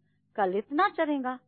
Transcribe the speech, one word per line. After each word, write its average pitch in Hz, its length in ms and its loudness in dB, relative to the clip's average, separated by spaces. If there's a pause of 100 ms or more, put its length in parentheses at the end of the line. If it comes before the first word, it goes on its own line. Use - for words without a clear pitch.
(360)
कल 190 200 0
इतना 294 340 2
चढ़ेगा 269 580 -2